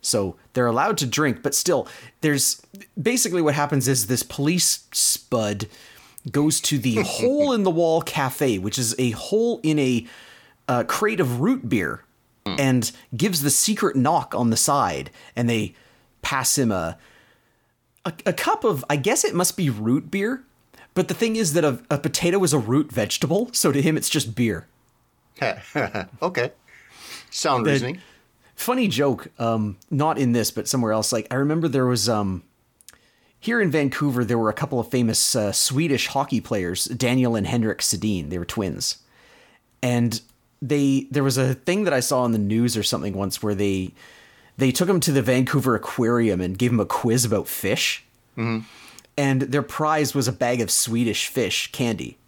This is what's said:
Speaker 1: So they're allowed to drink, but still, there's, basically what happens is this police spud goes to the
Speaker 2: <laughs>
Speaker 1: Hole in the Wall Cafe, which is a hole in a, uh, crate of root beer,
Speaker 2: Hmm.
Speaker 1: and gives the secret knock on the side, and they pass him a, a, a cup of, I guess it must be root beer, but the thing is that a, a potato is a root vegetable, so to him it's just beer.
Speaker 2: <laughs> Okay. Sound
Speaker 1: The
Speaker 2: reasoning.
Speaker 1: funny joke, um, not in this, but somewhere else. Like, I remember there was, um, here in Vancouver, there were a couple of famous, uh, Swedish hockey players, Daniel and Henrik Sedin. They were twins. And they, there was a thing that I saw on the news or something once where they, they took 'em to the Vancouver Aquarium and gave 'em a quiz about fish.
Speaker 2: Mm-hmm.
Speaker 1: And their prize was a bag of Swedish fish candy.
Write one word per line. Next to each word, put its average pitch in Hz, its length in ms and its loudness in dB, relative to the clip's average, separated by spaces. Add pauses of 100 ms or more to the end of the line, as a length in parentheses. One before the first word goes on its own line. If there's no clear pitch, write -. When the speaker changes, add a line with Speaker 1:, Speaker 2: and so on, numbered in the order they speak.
Speaker 1:
So 98 340 -2 (180)
they're 123 140 2
allowed 147 320 2
to 147 60 -2
drink, 135 380 0
but 139 120 -2
still, 160 320 0 (340)
there's, 147 400 0 (400)
basically 185 400 0
what 151 120 2
happens 143 340 0
is 123 200 0
this 120 160 0
police - 680 -2
spud 104 760 -2 (640)
goes 151 300 2
to - 180 0
the 117 160 0
Speaker 2:
<laughs> 190 100 2
Speaker 1:
Hole 277 480 2
in 214 100 2
the 190 80 4
Wall 165 300 2
Cafe, 135 580 0
which 104 200 -4
is 117 180 -2
a 123 140 2
hole 220 520 -2
in 156 160 2
a, 127 260 2 (640)
uh, 123 180 2
crate 214 340 0
of 123 220 0
root 240 260 0
beer, 87 380 -2 (400)
Speaker 2:
Hmm. 95 140 -4
Speaker 1:
and 127 320 2 (240)
gives 165 260 0
the 143 80 2
secret - 480 0
knock 143 380 2
on 117 140 2
the 110 80 4
side, 92 540 0 (240)
and 117 140 0
they 107 260 -2 (460)
pass - 360 -2
him 120 140 2
a, 85 260 -2 (1080)
a, 170 80 -6 (120)
a 190 80 0
cup - 320 -2
of, 156 240 0
I 147 80 0
guess 190 280 0
it 370 80 -2
must 180 240 0
be 165 120 0
root 113 420 0
beer, 220 320 -2 (500)
but 180 160 0
the 185 40 -4
thing 220 240 0
is 190 160 0
that 170 120 4
a, 127 140 0 (100)
a 147 80 0
potato 175 460 0
is 151 100 2
a 151 40 2
root 123 340 0
vegetable, 160 640 -2
so - 200 2
to 139 80 2
him 156 160 2
it's - 120 -2
just 113 260 -2
beer. 107 320 0 (380)
Speaker 2:
<laughs> - 360 -14 (800)
Okay. 160 300 -2 (800)
Sound 127 360 0
Speaker 1:
The 151 60 4
Speaker 2:
reasoning. 139 300 -2 (540)
Speaker 1:
funny 247 320 0
joke, 135 400 0 (120)
um, 110 380 0 (120)
not 151 280 0
in 127 140 2
this, 117 200 2
but - 160 -6
somewhere 117 260 0
else. 110 180 0
Like, 117 200 -2
I 123 40 -4
remember 151 320 0
there 131 200 2
was, 117 200 2
um, 101 360 0 (960)
here 233 220 0
in 185 100 4
Vancouver, 139 520 0
there 117 140 0
were 110 120 2
a 104 40 -2
couple 131 260 -2
of 110 100 -2
famous, 123 460 0
uh, 104 160 0
Swedish 135 560 0
hockey 139 320 -2
players, 92 460 -4
Daniel 123 500 0
and 101 120 0
Henrik 113 320 0
Sedin. 92 500 -2
They 90 80 -4
were 87 80 -6
twins. - 520 -4 (840)
And 120 400 0 (400)
they, 135 500 2
there 139 140 0
was 131 120 2
a 131 180 2
thing 190 280 0
that 170 100 2
I 131 60 2
saw 127 220 2
on 120 100 2
the 113 80 2
news 113 380 2
or 104 60 -2
something 95 320 -2
once 98 280 -4
where 104 120 0
they, 95 360 0 (680)
they 131 140 4
took 170 160 0
'em 185 140 2
to 160 100 0
the 135 100 4
Vancouver 127 540 2
Aquarium 113 640 2
and 92 180 -4
gave 120 140 2
'em 120 80 2
a 101 60 2
quiz 120 400 0
about 104 240 -2
fish. - 560 -4 (320)
Speaker 2:
Mm-hmm. 113 280 -4 (520)
Speaker 1:
And 135 240 2
their 135 200 -2
prize 151 540 0
was 131 120 0
a 131 40 -2
bag 123 300 0
of 101 100 -2
Swedish 117 560 0
fish - 460 -2
candy. 110 440 -4 (100)